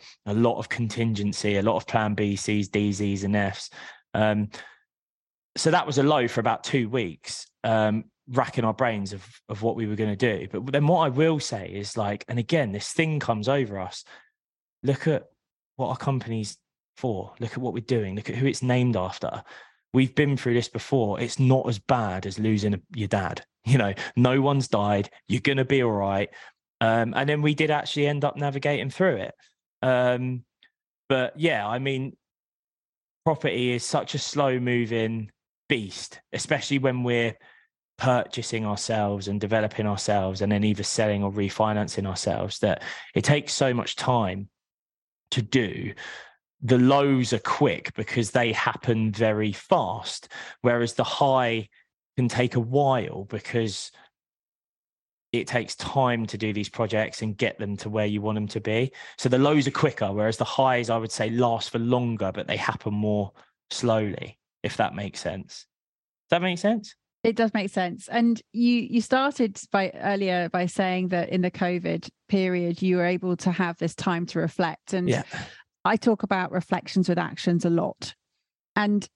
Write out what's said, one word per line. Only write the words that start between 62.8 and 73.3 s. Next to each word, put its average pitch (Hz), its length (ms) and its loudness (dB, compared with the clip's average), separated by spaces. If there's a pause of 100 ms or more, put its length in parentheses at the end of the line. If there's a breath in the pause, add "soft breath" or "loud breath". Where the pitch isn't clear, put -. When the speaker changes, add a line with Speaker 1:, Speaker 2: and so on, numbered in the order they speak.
Speaker 1:
more 104 400 0 (360 soft breath)
slowly, 110 720 -2 (240)
if 101 140 -6
that - 180 0
makes 101 240 -8
sense. - 460 -10 (640)
Does 165 80 4
that 170 40 -2
make 180 160 0
sense? 214 380 -2 (300)
Speaker 2:
It 226 100 2
does 226 180 2
make 202 160 -2
sense. 180 380 -4
And 233 340 0 (120)
you, 240 220 2
you 233 260 0
started 262 580 0 (120)
by, 196 240 2
earlier 185 540 0
by 180 180 0
saying 185 420 -2
that 175 200 0
in 185 120 0
the 180 100 0
covid 175 560 -2 (220)
period, 180 520 0
you 185 160 4
were 175 80 2
able 180 320 0